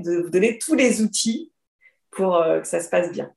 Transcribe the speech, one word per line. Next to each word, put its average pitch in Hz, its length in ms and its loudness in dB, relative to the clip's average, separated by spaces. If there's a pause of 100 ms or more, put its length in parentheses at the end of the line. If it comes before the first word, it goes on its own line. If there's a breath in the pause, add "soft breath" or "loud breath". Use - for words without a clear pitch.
de 175 160 0
vous 170 80 -6
donner 208 300 2
tous 320 160 -2
les 233 260 4
outils 220 500 -2 (600 soft breath)
pour, 190 240 0
euh, 160 240 2
que 156 80 -10
ça 170 140 -2
se 170 80 -10
passe 175 220 0
bien. - 260 -10